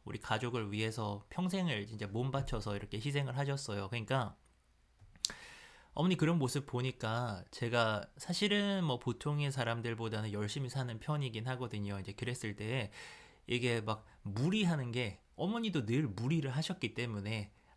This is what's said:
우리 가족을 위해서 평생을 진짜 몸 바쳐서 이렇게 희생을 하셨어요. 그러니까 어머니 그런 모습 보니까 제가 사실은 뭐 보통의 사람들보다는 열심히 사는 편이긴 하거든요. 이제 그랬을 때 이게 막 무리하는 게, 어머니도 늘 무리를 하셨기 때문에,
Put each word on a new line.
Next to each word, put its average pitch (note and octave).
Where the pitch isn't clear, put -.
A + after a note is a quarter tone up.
우리 -
가족을 A2+
위해서 G#2+
평생을 F3
진짜 G#2+
몸 A#2
바쳐서 A2+
이렇게 G2+
희생을 C#3
하셨어요. C#3
그러니까 A#2
어머니 F3
그런 D#3+
모습 C3
보니까 A#2+
제가 A2+
사실은 G3+
뭐 B2+
보통의 D3
사람들보다는 A2+
열심히 G#2
사는 B2
편이긴 B2+
하거든요. G#2+
이제 G2
그랬을 G#2
때 A2
이게 A#2+
막 A2
무리하는 D3
게, A2+
어머니도 F#3+
늘 B2+
무리를 C3
하셨기 C#3
때문에, A2